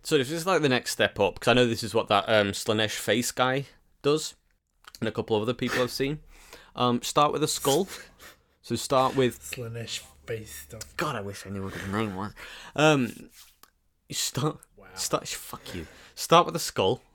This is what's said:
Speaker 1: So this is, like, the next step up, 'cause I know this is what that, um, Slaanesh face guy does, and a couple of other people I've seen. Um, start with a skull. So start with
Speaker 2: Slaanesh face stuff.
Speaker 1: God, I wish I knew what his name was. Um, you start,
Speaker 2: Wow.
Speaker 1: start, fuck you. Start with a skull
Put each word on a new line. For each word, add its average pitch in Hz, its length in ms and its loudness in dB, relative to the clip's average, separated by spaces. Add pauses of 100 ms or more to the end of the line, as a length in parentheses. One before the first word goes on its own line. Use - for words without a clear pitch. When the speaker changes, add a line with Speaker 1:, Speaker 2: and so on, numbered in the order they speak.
Speaker 1:
So 156 160 2
this 131 120 0
is, 165 160 -4
like, 180 160 4
the 147 60 4
next 123 220 2
step - 300 0
up, 95 200 0
'cause - 80 2
I 120 60 8
know 123 120 6
this 113 160 -2
is 104 120 -8
what 110 140 0
that, 101 200 2
um, 104 240 4
Slaanesh 107 460 0
face 117 320 0
guy 131 360 0 (360)
does, 151 320 -2 (680)
and 113 80 -2
a 104 40 -4
couple 110 240 -2
of 104 60 2
other 120 120 -2
people 123 280 -2
I've 120 100 -2
seen. 139 280 -4 (560)
Um, 123 260 2
start 147 300 2
with 143 100 0
a 151 60 0
skull. 147 400 2 (720)
So - 140 -4
start 131 400 2
with 127 240 2
Speaker 2:
Slaanesh 117 600 -10 (260)
face 107 280 -10
stuff. - 280 -16 (140)
Speaker 1:
God, 151 200 -4
I 107 40 -6
wish 98 260 -10
I 98 40 -12
knew 98 140 -6
what 98 100 -8
his 92 140 -10
name 104 280 -2
was. 98 160 -6 (420)
Um, 143 560 2 (760)
you - 60 -12
start, - 440 -4 (180)
Speaker 2:
Wow. - 180 -20
Speaker 1:
start, - 340 -4
fuck - 460 -12
you. 85 120 -8 (280)
Start 170 320 6
with 165 100 -6
a 156 40 -2
skull 107 400 0 (140)